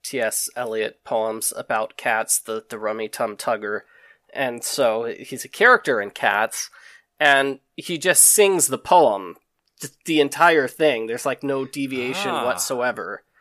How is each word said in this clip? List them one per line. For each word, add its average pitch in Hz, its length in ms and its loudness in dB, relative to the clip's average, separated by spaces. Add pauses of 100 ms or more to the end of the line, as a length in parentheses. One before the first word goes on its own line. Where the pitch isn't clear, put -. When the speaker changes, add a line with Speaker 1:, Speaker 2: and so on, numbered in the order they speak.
Speaker 1:
T - 180 -6
S - 360 -2
Eliot 110 480 -6
poems 110 520 -4
about - 400 -4
cats, 113 420 -2
the, 110 300 -8
the 117 100 -12
Rummy 107 300 -4
Tum 107 280 -6
Tugger. 107 460 -4 (500)
And 123 320 -4
so 117 400 0
he's 117 400 -10
a - 40 -18
character 208 520 2
in 98 100 -6
Cats, 107 580 -2 (520)
and 139 400 4 (160)
he 165 220 -6
just 170 260 4
sings 196 420 6
the 127 120 -2
poem, 101 580 4 (440)
th-, 143 120 -12 (140)
the 156 140 4
entire 147 460 4
thing. 127 400 2
There's, 117 180 -6
like, 135 200 -4
no 135 200 -2
deviation 135 680 -4
Speaker 2:
Ah. 139 120 -2
Speaker 1:
whatsoever. 110 800 -4 (160)